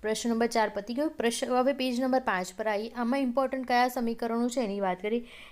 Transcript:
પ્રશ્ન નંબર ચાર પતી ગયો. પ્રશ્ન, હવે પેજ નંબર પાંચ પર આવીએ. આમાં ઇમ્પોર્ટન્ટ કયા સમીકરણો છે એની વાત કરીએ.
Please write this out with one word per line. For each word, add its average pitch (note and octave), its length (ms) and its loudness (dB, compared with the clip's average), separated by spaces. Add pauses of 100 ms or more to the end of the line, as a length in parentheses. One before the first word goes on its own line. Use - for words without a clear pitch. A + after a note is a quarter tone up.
પ્રશ્ન A3 280 0
નંબર A#3 180 4
ચાર A3+ 220 2
પતી G#3 240 -6
ગયો. D4 160 0
પ્રશ્ન, A#3 400 -2
હવે B3+ 240 4
પેજ B3+ 280 0
નંબર C4 180 2
પાંચ F#3+ 380 -2
પર A3 100 -2
આવીએ. A3 220 -2
આમાં A#3+ 300 0
ઇમ્પોર્ટન્ટ C4 480 0
કયા B3 200 4
સમીકરણો A#3 640 -2
છે A#3 120 -2
એની G3+ 180 -2
વાત F#3 220 0
કરીએ. A3+ 260 -2 (240)